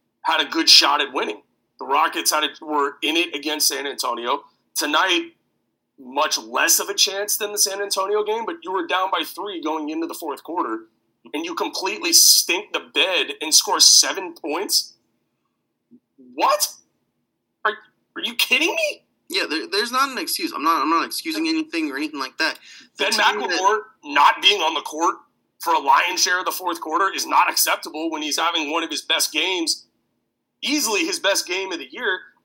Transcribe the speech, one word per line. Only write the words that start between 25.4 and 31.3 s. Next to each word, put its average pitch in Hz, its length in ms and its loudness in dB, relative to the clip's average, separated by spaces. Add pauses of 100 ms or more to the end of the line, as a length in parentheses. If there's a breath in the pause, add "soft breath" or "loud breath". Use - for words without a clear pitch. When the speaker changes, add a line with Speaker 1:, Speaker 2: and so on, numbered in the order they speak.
Speaker 1:
for 170 140 0
a 160 40 2
lion's 160 440 4
share 180 160 2
of 180 80 -6
the 160 60 0
fourth 170 280 -4
quarter 175 340 0
is 135 120 -4
not 147 240 4
acceptable 160 600 -2
when 156 120 -4
he's 151 160 -2
having 165 340 0
one 165 100 0
of 156 80 -6
his 139 120 -6
best - 280 0
games, 170 560 -2 (760)
easily 220 420 -2
his 185 160 -4
best 190 260 0